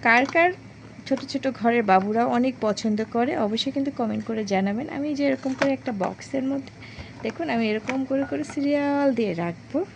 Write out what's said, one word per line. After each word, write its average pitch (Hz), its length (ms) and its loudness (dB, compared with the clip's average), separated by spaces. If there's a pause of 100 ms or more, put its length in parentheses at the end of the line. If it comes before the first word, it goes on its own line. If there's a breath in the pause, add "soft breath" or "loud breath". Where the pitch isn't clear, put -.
কার 240 180 6 (100)
কার 339 160 6 (580)
ছোট 269 120 0 (120)
ছোট 269 140 -4 (140)
ঘরের 233 320 4
বাবুরা 208 320 4 (140)
অনেক 247 160 2 (120)
পছন্দ 214 340 0 (160)
করে, 247 160 2 (140)
অবশ্যই 226 320 -2
কিন্তু 277 220 0
কমেন্ট 214 300 -2
করে 220 120 -2 (120)
জানাবেন। 202 340 0 (100)
আমি 285 100 -4 (100)
যে 285 120 2
এরকম 262 300 0
করে 277 180 4
একটা 262 140 -6 (100)
বক্সের 196 500 -4
মধ্যে 277 220 -6 (500 loud breath)
দেখুন 226 220 -4 (100)
আমি 226 160 2
এরকম 220 260 -2 (120)
করে 269 220 2
করে 294 120 -4 (100)
সিরিয়াল 285 640 2
দিয়ে 208 160 0 (100)
রাখবো। 170 360 -4 (160)